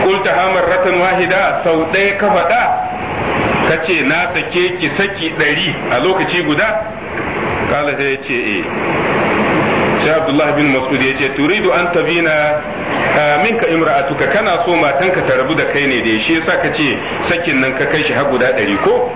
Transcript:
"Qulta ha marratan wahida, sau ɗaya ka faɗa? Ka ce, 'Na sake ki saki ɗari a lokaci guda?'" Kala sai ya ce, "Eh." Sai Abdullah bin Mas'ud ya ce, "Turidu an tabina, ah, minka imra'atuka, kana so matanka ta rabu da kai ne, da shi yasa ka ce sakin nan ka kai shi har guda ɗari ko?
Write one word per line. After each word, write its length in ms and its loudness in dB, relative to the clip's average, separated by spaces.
"Qulta 280 2
ha 200 2
marratan 480 2
wahida, 640 2
sau 240 2
ɗaya 300 0
ka 100 0
faɗa? 340 2
Ka 100 2
ce, 160 0
'Na 160 2
sake 280 0
ki 220 -2
saki 360 -2
ɗari 360 0
a 120 0
lokaci 440 0
guda?'" 260 2
Kala 260 0
sai 160 0
ya 60 -2
ce, 80 -2
"Eh." 280 -2
Sai 100 2
Abdullah 400 2
bin 160 2
Mas'ud 320 0
ya 140 0
ce, 180 -2
"Turidu 380 2
an 180 0
tabina, 460 2
ah, 260 2
minka 260 0
imra'atuka, 600 2
kana 360 0
so 100 2
matanka 480 2
ta 160 0
rabu 160 0
da 160 0
kai 160 0
ne, 160 0
da 80 2
shi 80 2
yasa 260 0
ka 140 0
ce 120 0
sakin 320 0
nan 120 0
ka 140 0
kai 160 0
shi 100 0
har 160 0
guda 240 2
ɗari 300 0
ko? 320 2